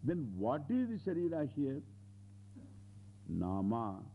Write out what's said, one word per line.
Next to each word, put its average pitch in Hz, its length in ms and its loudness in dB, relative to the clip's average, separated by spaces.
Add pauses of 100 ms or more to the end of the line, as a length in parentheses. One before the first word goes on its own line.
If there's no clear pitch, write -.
Then 143 340 2
what 127 320 2
is 254 180 4
the 196 220 0
sharira 165 460 2
here? 143 240 2 (1500)
Nama. 95 720 2 (140)